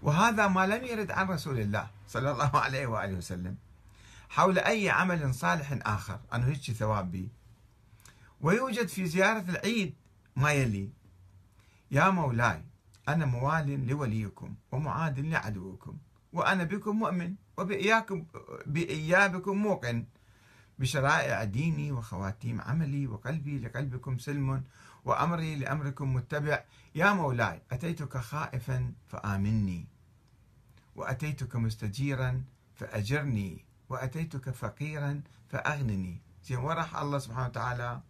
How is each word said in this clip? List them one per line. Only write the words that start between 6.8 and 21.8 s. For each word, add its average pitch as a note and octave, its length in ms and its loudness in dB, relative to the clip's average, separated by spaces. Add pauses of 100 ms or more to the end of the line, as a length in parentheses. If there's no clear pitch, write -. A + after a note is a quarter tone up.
به. F#2 180 -6 (1120)
ويوجد A3+ 480 2
في F#3 180 -2
زيارة F#3+ 420 4
العيد F#3 460 0 (420)
ما C#3+ 160 4
يلي: A2+ 380 2 (1000)
"يا D#3 200 6
مولاي، A#2+ 540 2 (440)
أنا D3+ 180 2
موال C#3 600 0
لوليكم A#2 680 -2 (180)
ومعاد C#3 480 -2
لعدوكم، G#2+ 800 -4 (340)
وأنا F3 320 4
بكم G3+ 340 -2
مؤمن، F3+ 360 0 (220)
وبإياكم، G3+ 680 0 (400)
بإيابكم F3 880 2
موقن، B2 480 0 (760)
بشرائع C3+ 680 2
ديني D3 480 0